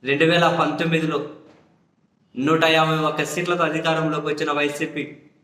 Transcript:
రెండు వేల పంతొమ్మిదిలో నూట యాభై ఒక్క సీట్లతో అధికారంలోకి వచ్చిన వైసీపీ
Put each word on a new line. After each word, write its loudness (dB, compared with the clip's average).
రెండు 2
వేల 4
పంతొమ్మిదిలో 0
నూట 2
యాభై 2
ఒక్క -2
సీట్లతో -2
అధికారంలోకి -2
వచ్చిన -2
వైసీపీ -2